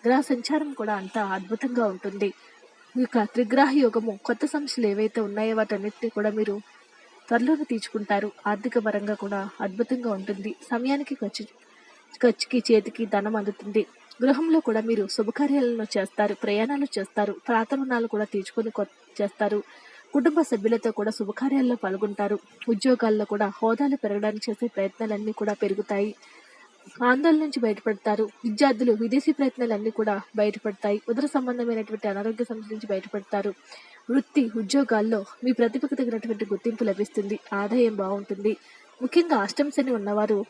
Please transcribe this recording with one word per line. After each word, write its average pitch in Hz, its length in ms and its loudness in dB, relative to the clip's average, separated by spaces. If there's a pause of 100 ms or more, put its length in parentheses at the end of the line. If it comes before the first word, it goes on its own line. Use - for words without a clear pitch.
గ్రహ 247 180 4
సంచారం 285 520 -2
కూడా 214 220 -4
అంతా 190 260 -6 (100)
అద్భుతంగా 220 560 -2
ఉంటుంది. 196 420 -2 (680)
ఈ 254 60 0
యొక్క 247 240 2
త్రిగ్రహ 254 520 4
యోగము 226 360 2 (100)
కొత్త 240 220 -2
సమస్యలు 285 420 -2
ఏవైతే 214 340 0
ఉన్నాయో 214 340 -2
వాటన్నిటిని 214 540 -2
కూడా 214 220 -2
మీరు 214 220 -2 (720)
త్వరలోనే 262 400 2
తీర్చుకుంటారు. 208 640 -2 (200)
ఆర్థిక 208 300 -2
పరంగా 208 380 -2
కూడా 202 240 -6 (220)
అద్భుతంగా 233 500 -4
ఉంటుంది. 196 400 -6 (120)
సమయానికి 269 520 -2
ఖర్చు, 208 280 -8 (760)
ఖర్చుకి 240 400 2
చేతికి 220 460 2
ధనం 208 300 -2
అందుతుంది. 202 460 -2 (380)
గృహంలో 302 400 4
కూడా 220 220 0
మీరు 220 260 2
శుభకార్యాలను 240 840 0
చేస్తారు, 202 440 0
ప్రయాణాలు 233 560 0
చేస్తారు, 202 500 -2
ప్రాతరుణాలు 240 680 0
కూడా 214 180 -2
తీర్చుకొని 214 460 -4
కొ-, - 160 -4 (280)
చేస్తారు. 208 440 -2 (540)
కుటుంబ 302 280 4
సభ్యులతో 226 500 2
కూడా 208 200 -2
శుభకార్యాల్లో 247 640 0
పాల్గొంటారు. 202 640 -2 (320)
ఉద్యోగాల్లో 226 560 2
కూడా 208 240 0
హోదాలు 247 480 0
పెరగడానికి 214 480 -2
చేసే 240 220 -4
ప్రయత్నాలన్నీ 214 680 -4
కూడా 208 200 -2
పెరుగుతాయి. 202 580 -2 (880)
ఆందోళన 285 380 4
నుంచి 294 200 -2
బయటపడతారు. 214 680 0 (180)
విద్యార్థులు 240 500 4
విదేశీ 226 380 2
ప్రయత్నాలన్నీ 226 600 0
కూడా 214 240 0 (200)
బయటపడతాయి. 208 600 0 (120)
ఉదర 240 160 0
సంబంధమైనటువంటి 233 840 -2
అనారోగ్య 220 380 -2
సమస్యల 220 280 -10
నుంచి 214 180 -12
బయటపడతారు. 202 600 -4 (560)
వృత్తి 269 360 2 (120)
ఉద్యోగాల్లో 226 640 2 (220)
మీ 247 100 0
ప్రతిభకు 240 440 0
తగినటువంటి 226 500 -4
గుర్తింపు 220 380 -2
లభిస్తుంది. 202 540 -2 (160)
ఆదాయం 214 420 2
బాగుంటుంది. 202 580 -2 (480)
ముఖ్యంగా 330 400 2
అష్టమ 285 280 0
శని 262 220 -2
ఉన్నవారు 208 480 0 (100)